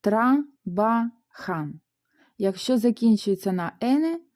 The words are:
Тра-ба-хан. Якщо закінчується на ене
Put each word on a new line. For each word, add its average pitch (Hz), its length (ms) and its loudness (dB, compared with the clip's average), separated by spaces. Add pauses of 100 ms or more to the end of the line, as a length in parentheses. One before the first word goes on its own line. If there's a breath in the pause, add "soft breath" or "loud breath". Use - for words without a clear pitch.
Тра-ба-хан. 220 1800 -2 (580)
Якщо 196 400 -2
закінчується 214 760 0
на 175 280 -4
ене 311 400 0 (160)